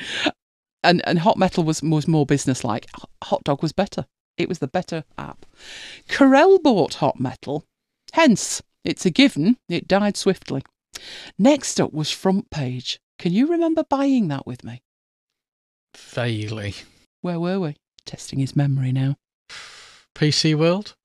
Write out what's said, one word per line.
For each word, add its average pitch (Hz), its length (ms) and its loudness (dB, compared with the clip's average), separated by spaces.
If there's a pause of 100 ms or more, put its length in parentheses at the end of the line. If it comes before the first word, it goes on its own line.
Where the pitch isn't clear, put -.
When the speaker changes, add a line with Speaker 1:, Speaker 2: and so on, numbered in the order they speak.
(840)
Speaker 1:
And, 180 220 4
and 165 140 2
Hot 180 180 2
Metal 185 260 0
was, 156 200 -2
was 156 240 0
more 156 180 2
businesslike. 127 600 -2 (100)
H-, - 80 -20 (200)
Hot - 180 -2
Dog 143 180 -2
was 160 120 -4
better. 185 320 -4 (320)
It - 100 -2
was 175 120 -6
the 139 80 -4
better 170 360 -6 (140)
app. - 280 -16 (640)
Corel 285 560 6
bought 220 320 2
Hot - 240 -2
Metal. 131 460 -6 (480)
Hence, - 480 4 (240)
it's - 200 -2
a 185 60 2
given, 233 460 4 (120)
it 170 200 -4
died 202 280 2
swiftly. - 460 -2 (760)
Next - 440 2
up - 120 -2
was 151 180 -4
Front 190 380 -2
Page. 127 500 -6 (200)
Can 175 140 -2
you 233 140 2
remember 330 360 0
buying 269 460 2
that 139 180 -6
with 120 160 -12
me? 120 180 -14 (1160)
Speaker 2:
Vaguely. 107 800 -6 (460)
Speaker 1:
Where 175 180 -6
were 185 200 -2
we? 151 160 -4 (300)
Testing - 340 -10
his 135 160 -2
memory 135 360 0
now. 135 240 0 (1000)
Speaker 2:
P 151 160 2
C 156 240 2
World? 170 500 0